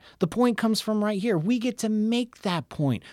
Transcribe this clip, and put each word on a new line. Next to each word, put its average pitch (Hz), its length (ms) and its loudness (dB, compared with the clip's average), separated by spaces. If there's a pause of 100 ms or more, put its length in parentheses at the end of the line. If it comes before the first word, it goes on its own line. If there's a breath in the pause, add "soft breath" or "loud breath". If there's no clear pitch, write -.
(180 loud breath)
The 180 100 0
point 233 300 2
comes 220 240 0
from 214 220 0
right 208 180 -2
here. 214 160 2
We 220 220 0
get 240 180 -4
to 220 120 -2
make 226 520 -2
that 175 260 -2
point. 135 460 0